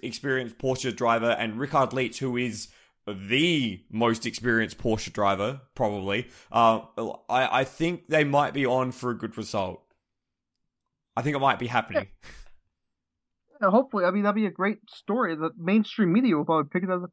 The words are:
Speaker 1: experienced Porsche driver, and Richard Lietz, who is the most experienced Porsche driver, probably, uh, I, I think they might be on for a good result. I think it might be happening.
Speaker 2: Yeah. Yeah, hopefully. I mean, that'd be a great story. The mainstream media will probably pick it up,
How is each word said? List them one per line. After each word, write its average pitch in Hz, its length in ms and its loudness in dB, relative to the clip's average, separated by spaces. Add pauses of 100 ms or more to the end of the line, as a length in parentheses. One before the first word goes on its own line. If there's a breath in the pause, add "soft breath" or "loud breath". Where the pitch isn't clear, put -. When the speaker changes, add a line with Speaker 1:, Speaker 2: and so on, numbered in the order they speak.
Speaker 1:
experienced 127 560 -6
Porsche 131 380 -2
driver, 117 360 2
and 113 280 -2
Richard 139 300 0
Lietz, 127 280 -4
who 127 200 -4
is 117 320 -4 (360 soft breath)
the 113 840 -2
most 113 340 0
experienced 113 520 -2
Porsche 110 340 -2
driver, 101 480 0 (160)
probably, 104 540 -2 (200 soft breath)
uh, 113 300 6 (500)
I, 127 300 2
I 139 60 2
think 165 420 -4
they 151 160 2
might 143 300 2
be 139 120 0
on 127 280 0
for 127 160 -6
a 113 80 -4
good 117 200 -8
result. 98 460 -6 (1300)
I 120 40 -2
think 143 140 0
it 139 40 0
might 135 200 4
be 123 80 -6
happening. 120 400 -2 (160)
Speaker 2:
Yeah. - 60 -20 (1300 loud breath)
Yeah, 196 60 6
hopefully. 214 360 4
I 180 60 4
mean, 202 120 0
that'd 202 100 2
be 214 120 0
a 185 60 -2
great 196 280 -2 (100)
story. 202 460 -2
The 156 220 -4
mainstream 190 560 2
media 226 240 4
will 147 80 0
probably 156 260 2
pick 180 120 -2
it 190 60 -2
up, 180 120 -2 (120)